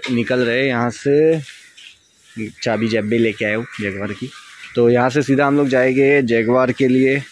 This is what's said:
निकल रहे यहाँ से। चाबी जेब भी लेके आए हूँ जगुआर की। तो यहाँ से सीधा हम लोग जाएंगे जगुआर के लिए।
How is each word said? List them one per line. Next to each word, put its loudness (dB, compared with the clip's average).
निकल -2
रहे 0
यहाँ -2
से। 0
चाबी -2
जेब -2
भी 0
लेके 0
आए -2
हूँ -4
जगुआर -6
की। -12
तो 4
यहाँ 4
से 0
सीधा 0
हम 2
लोग 0
जाएंगे 2
जगुआर 2
के 0
लिए। 2